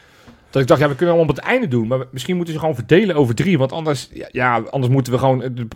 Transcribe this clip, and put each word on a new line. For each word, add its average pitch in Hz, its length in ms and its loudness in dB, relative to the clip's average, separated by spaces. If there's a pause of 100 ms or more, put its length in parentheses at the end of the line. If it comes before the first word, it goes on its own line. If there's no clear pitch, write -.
(500)
Dat 139 140 0
ik 120 60 -2
dacht, 147 120 6
ja, 147 80 2
we 139 60 -4
kunnen 175 200 2
allemaal 165 160 2
op - 100 -4
het - 40 -16
einde 240 220 -2
doen, 120 200 -2
maar 131 120 -2
we, 127 120 -8
misschien 156 240 -6
moeten 170 180 -6
ze 151 60 -8
gewoon 160 160 -2
verdelen 170 400 2
over 120 200 2
drie, 175 220 2
want 131 140 0
anders, 156 420 -4
ja, - 180 -14
ja, 123 380 0
anders 127 240 0
moeten 123 200 2
we 120 60 0
gewoon 131 200 2
de, 120 360 -8